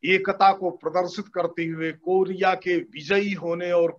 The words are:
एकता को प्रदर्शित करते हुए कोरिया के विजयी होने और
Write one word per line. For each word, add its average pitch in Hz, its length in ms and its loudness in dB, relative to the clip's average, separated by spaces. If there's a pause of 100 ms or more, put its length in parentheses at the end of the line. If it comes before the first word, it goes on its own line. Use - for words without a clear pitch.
एकता 190 480 4
को 190 180 -2
प्रदर्शित 175 580 -4
करते 170 360 -4
हुए 160 280 -4
कोरिया 185 640 0
के 180 220 -2
विजयी 185 560 -2
होने 170 400 -4
और 170 260 4